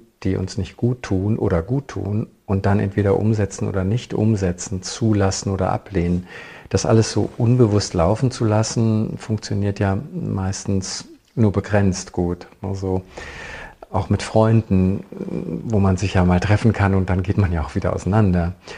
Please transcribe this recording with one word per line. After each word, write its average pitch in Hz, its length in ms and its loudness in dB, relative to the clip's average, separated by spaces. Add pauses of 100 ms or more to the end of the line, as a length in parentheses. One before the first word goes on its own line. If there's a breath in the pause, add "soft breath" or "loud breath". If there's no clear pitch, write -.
(220)
die 95 140 0
uns 95 200 -4
nicht 95 200 -6
gut 123 260 -2
tun 98 340 0
oder 95 260 0
gut 139 260 -4
tun 101 400 -4 (180)
und 98 200 0
dann 101 120 4
entweder 101 400 2
umsetzen 107 480 0
oder 98 160 -2
nicht 104 320 -2
umsetzen, 98 680 0
zulassen 101 680 0
oder 92 220 0
ablehnen, 90 560 -2 (420 loud breath)
das - 140 0
alles 113 280 4
so - 260 -2
unbewusst 117 560 2
laufen 101 360 2
zu - 140 -4
lassen, 110 720 0
funktioniert 101 640 -4
ja 98 180 0 (160)
meistens 98 920 -4 (280)
nur 110 160 4
begrenzt 98 640 0
gut. 87 340 -2 (140)
Also 95 420 -4 (880 loud breath)
auch 101 200 -4
mit 104 120 2
Freunden, 110 800 2 (640)
wo 110 140 0
man 95 180 4
sich 95 180 -4
ja 90 120 4
mal 90 140 4
treffen 104 340 2
kann 98 200 2
und 95 140 0
dann 92 140 0
geht 95 160 0
man 95 140 2
ja 80 120 -2
auch - 100 -10
wieder 92 200 -2
auseinander. 92 580 2 (240 loud breath)